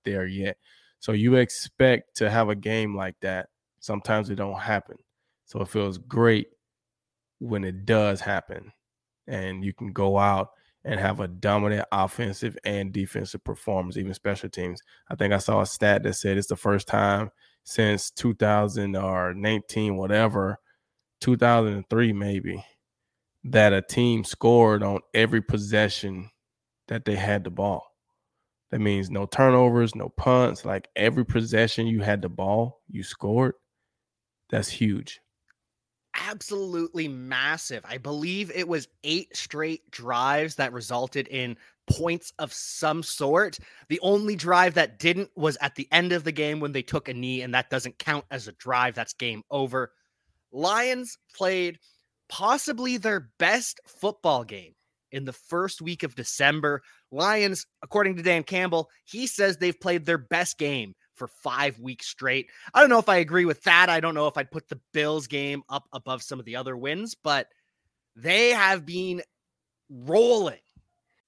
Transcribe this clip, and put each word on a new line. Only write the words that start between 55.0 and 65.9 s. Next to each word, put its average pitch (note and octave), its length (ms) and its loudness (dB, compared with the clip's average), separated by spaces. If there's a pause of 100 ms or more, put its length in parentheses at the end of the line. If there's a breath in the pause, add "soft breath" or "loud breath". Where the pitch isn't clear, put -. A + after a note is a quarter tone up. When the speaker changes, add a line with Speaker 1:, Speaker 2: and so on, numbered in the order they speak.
Speaker 2:
in C#3 140 -10
the C3 80 -10
first F3 500 -8
week E3+ 220 -8
of C#3 100 -10
December. C#3+ 680 0 (280 soft breath)
Lions, G3 560 -2 (160)
according G3 340 0
to E3+ 60 -10
Dan E3+ 220 2
Campbell, F3+ 440 -2 (160)
he A#3+ 220 -8
says G3 300 0
they've F3 240 -2
played F3 240 -2
their E3 140 0
best E3+ 400 -4
game C3 360 -4 (200)
for B2 140 -12
five C3 500 -4
weeks B2 300 -12
straight. C3 400 -4 (260 loud breath)
I B3 60 6
don't D4 80 10
know A#3+ 100 6
if G#3+ 100 4
I F#3+ 100 6
agree E3+ 260 2
with D#3 180 -2
that. F3+ 260 8
I E3 120 2
don't D#3+ 160 -2
know D3 100 2
if C#3+ 100 -2
I'd C#3 140 -4
put - 180 -12
the C3 120 -14 (120)
Bills D3+ 360 -2
game C#3+ 400 -6
up C#3 240 -8